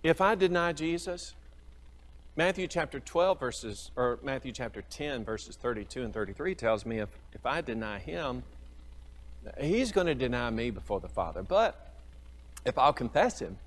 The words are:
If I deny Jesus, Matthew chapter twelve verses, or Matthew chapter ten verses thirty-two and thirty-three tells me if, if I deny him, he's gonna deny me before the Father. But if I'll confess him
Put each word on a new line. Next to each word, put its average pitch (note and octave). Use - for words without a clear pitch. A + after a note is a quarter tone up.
If D#3+
I G3+
deny F3
Jesus, E3+
Matthew F3+
chapter D3+
twelve F3+
verses, A#2
or B2
Matthew C3+
chapter A2
ten C#3
verses A2
thirty-two A#2+
and A2
thirty-three G#2+
tells A2+
me A2+
if, G#2
if -
I D3
deny A2
him, C#3
he's G#3
gonna E3+
deny A#2+
me A#2
before G2
the -
Father. F2
But F#3+
if -
I'll C#3
confess D3+
him F#2+